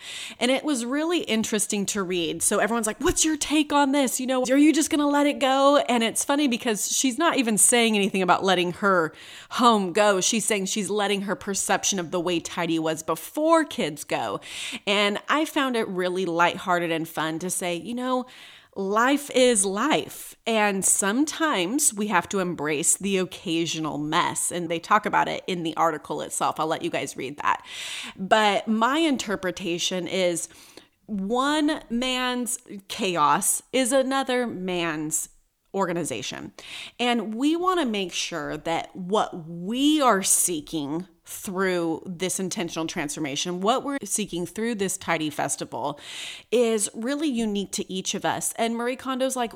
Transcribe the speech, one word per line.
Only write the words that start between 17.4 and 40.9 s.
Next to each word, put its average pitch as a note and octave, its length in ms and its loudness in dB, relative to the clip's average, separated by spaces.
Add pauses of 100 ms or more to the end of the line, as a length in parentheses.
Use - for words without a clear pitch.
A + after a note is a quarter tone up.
say, F3 280 -4
you G3 180 -8
know, B3+ 300 -2 (500)
life A3+ 560 2
is B3 320 6
life. G3 720 -2 (100)
And G#3 380 2
sometimes A#3+ 1120 2
we G#3 140 -2
have F#3 220 2
to G3+ 100 -2
embrace D#3+ 580 0
the F#3+ 220 0
occasional D#3+ 800 -2
mess. D3+ 540 -2
And F3 160 -4
they E3+ 120 -4
talk G#3+ 260 2
about D#3+ 240 2
it - 180 -6
in F3 160 -2
the D#3+ 140 -4
article D#3 420 0
itself. - 400 -4
I'll D#3 80 0
let D#3+ 140 -2
you F3 80 -4
guys C#3+ 260 -6
read C3+ 220 -8
that. - 260 0 (540)
But G3+ 500 2
my A3+ 300 2
interpretation F#3 1120 -2
is F3 400 0 (580)
one C4+ 800 0
man's B3 680 -2 (300)
chaos E3+ 760 2 (100)
is B3+ 200 2
another C4 560 2
man's E3+ 800 -4 (420)
organization. E3 800 -4 (480)
And A#3 360 0
we C#4+ 200 2
want F4+ 240 2
to D#4 60 2
make G3+ 260 -2
sure D3+ 460 -6
that E3 380 -4
what F#3 520 -2
we A#3+ 540 0
are G#3 220 4
seeking D#3 840 -2 (180)